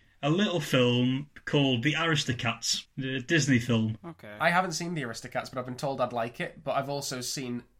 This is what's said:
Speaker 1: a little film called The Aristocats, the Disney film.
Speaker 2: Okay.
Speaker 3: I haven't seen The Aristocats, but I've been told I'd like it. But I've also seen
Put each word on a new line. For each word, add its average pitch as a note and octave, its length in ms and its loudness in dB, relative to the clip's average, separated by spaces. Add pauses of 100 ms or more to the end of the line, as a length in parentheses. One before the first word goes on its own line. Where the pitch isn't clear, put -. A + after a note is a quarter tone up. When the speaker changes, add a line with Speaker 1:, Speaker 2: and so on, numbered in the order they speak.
(240)
Speaker 1:
a C#3+ 60 2
little F3+ 300 2
film B2+ 680 2 (180)
called C3+ 380 2
The D3 100 2
Aristocats, D3 920 0 (120)
the C3 220 -4
Disney C3+ 400 4
film. A2 460 2
Speaker 2:
Okay. D#3+ 340 -14
Speaker 3:
I D#3+ 120 2
haven't F3+ 220 2
seen F3 200 -4
The D#3 100 -4
Aristocats, A#2 480 -6
but C3 60 -8
I've B2 80 -4
been B2+ 100 -8
told C3+ 260 -2
I'd A#2+ 120 0
like A#2+ 260 -4
it. - 240 -10
But C3 140 -2
I've C3+ 120 -2
also C#3 320 -4
seen B2 420 -6 (160)